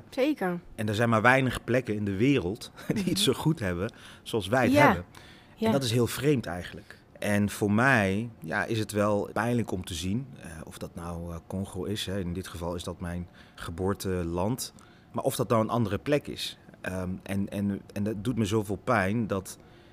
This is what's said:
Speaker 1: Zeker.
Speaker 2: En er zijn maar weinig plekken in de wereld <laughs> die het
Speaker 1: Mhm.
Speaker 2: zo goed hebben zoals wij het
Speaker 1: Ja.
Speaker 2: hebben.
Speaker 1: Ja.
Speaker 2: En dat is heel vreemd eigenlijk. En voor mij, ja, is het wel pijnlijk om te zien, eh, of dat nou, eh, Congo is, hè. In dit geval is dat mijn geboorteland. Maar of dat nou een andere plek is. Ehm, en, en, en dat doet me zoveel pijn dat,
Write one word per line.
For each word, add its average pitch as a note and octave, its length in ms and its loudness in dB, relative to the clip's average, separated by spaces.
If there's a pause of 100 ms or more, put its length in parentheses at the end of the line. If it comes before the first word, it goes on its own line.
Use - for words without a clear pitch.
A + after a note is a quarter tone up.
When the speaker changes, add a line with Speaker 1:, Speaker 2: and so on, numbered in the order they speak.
(100)
Speaker 1:
Zeker. G3 500 0 (140)
Speaker 2:
En G#2+ 140 -2
er G#2+ 60 0
zijn A#2 140 4
maar A2 140 4
weinig C3 420 4
plekken A2+ 300 0
in G#2 100 -4
de G2+ 120 0
wereld A#2 540 2 (100)
<laughs> - 140 -14
die - 20 -2
het F#3+ 100 -2
Speaker 1:
Mhm. F3+ 100 0
Speaker 2:
zo C#3+ 160 4
goed D#3 280 0
hebben F#2 320 -2 (300)
zoals G2+ 260 -2
wij B2 160 4
het B3 80 4
Speaker 1:
Ja. D4 140 8
Speaker 2:
hebben. E3+ 180 2 (520)
Speaker 1:
Ja. A3 100 -2
Speaker 2:
En A3 60 4
dat C#3 100 4
is A#2 100 -2
heel A#2+ 140 4
vreemd C3 400 0
eigenlijk. F2 500 -10 (220)
En G2+ 320 2
voor G#2 220 0
mij, A2 580 4 (100)
ja, F2 240 -4
is A2+ 140 -2
het G2+ 140 -2
wel G2+ 400 2
pijnlijk A#2 380 0
om F#2 140 -4
te F2+ 100 -8
zien, G2 320 -4 (160)
eh, E2+ 80 -16 (140)
of - 140 -16
dat F2+ 160 -10
nou, E2+ 380 -8
eh, E2 140 -10
Congo F#2+ 380 -6
is, G2+ 220 -4
hè. F#2+ 120 -4
In F2 140 -4
dit F2+ 160 -6
geval F2 260 -6
is F2 100 -6
dat F2 160 -8
mijn F2 280 -6 (260)
geboorteland. F#2 1160 -2 (400)
Maar A#2 120 -2
of B2+ 120 0
dat B2 120 -2
nou A2+ 140 4
een G#2+ 80 0
andere G#2 280 2
plek C#3+ 300 0
is. - 300 -8 (220)
Ehm, F#2 300 -4 (120)
en, G2 280 -2
en, G2+ 300 -2 (120)
en G2+ 100 -4
dat G2+ 220 -2
doet A#2+ 120 -2
me A2+ 80 2
zoveel G2+ 400 0
pijn G#2+ 420 2
dat, F#2+ 320 -4 (340)